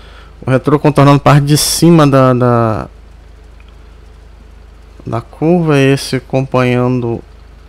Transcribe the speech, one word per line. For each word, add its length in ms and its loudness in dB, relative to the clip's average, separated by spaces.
O 60 -4
retrô 280 0
contornando 400 2
parte 260 2
de 120 0
cima 480 2
da, 280 2
da, 540 -2
da 160 -8
curva, 580 -2
esse 380 0
acompanhando 1040 -4